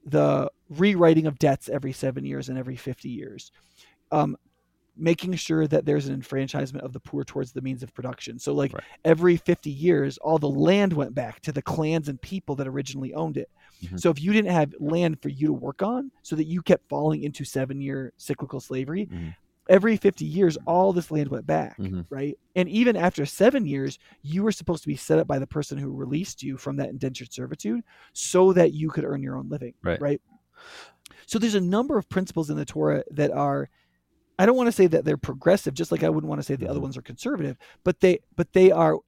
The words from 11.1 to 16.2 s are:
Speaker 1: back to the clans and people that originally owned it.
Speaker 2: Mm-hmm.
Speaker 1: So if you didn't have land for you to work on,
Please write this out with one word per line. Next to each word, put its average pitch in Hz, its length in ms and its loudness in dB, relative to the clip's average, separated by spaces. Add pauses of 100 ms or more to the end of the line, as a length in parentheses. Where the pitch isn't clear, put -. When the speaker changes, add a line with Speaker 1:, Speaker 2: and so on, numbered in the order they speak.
Speaker 1:
back - 260 -6
to 151 100 -6
the 127 100 -4
clans 156 480 -2
and 135 120 -10
people 185 360 -8
that 135 100 -4
originally 135 460 -8
owned 156 240 -4
it. - 120 -6 (340)
Speaker 2:
Mm-hmm. 87 140 -10
Speaker 1:
So 175 140 2
if 143 100 -2
you 185 120 0
didn't 208 180 4
have 156 280 2
land 160 420 0
for 147 80 -6
you 139 180 -2
to 151 60 2
work 131 280 -6
on, 247 300 -4 (100)